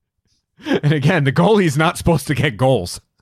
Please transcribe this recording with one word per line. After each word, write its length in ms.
And 260
again, 320
the 80
goalie 340
is 100
not 220
supposed 300
to 60
get 220
goals. 440